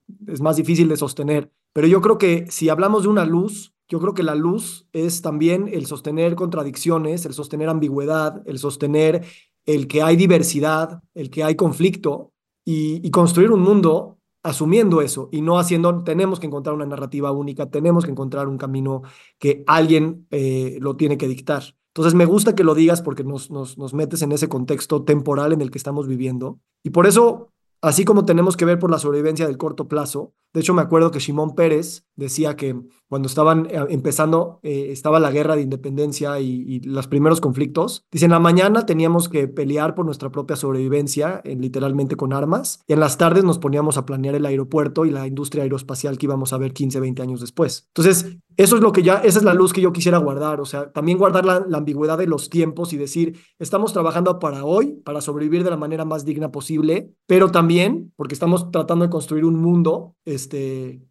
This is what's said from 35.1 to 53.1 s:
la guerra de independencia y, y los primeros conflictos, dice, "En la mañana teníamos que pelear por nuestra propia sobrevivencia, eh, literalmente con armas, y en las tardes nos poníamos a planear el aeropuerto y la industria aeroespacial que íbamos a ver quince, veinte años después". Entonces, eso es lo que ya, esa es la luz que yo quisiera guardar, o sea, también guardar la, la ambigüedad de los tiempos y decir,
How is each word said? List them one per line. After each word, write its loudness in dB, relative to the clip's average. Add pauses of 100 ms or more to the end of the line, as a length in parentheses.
la 2
guerra 0
de 0
independencia -4
y, -6
y -6
los -6
primeros 4
conflictos, -4
dice, 2
"En 8
la 6
mañana 4
teníamos 2
que 0
pelear -2
por -4
nuestra -8
propia -8
sobrevivencia, -2
eh, -8
literalmente -4
con -4
armas, -4
y -2
en 4
las 2
tardes 6
nos 2
poníamos 0
a -4
planear -4
el -2
aeropuerto 0
y 2
la -6
industria -6
aeroespacial -6
que -6
íbamos -2
a -4
ver -4
quince, -4
veinte -4
años -8
después". -4
Entonces, 2 (200)
eso 6
es 4
lo 6
que 4
ya, 4
esa 4
es 2
la 6
luz 4
que -2
yo 2
quisiera 2
guardar, -2
o -6
sea, -10
también 0
guardar 4
la, 2
la -2
ambigüedad -2
de 0
los -2
tiempos -2
y -8
decir, -4 (180)